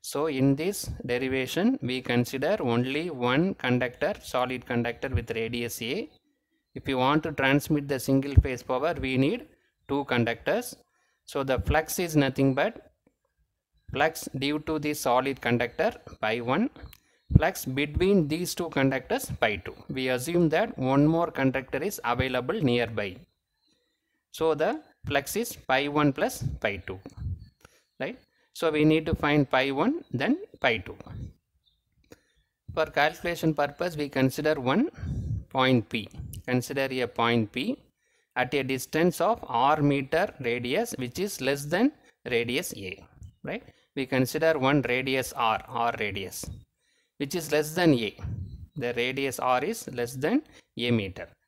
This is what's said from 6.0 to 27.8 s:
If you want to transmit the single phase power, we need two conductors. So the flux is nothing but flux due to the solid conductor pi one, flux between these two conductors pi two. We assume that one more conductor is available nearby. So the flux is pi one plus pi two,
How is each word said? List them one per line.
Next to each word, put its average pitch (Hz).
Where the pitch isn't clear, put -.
If -
you 135
want 143
to 156
transmit 143
the 139
single 139
phase 127
power, 139
we 131
need 170
two 139
conductors. 123
So 139
the 131
flux 156
is 165
nothing 135
but 165
flux 156
due 143
to 156
the 151
solid 131
conductor 120
pi 113
one, 147
flux 170
between 151
these 170
two 170
conductors 135
pi 110
two. -
We 131
assume 160
that 175
one 139
more 165
conductor 135
is 185
available 127
nearby. 113
So 160
the 190
flux 139
is 233
pi 135
one 147
plus 214
pi 101
two, 92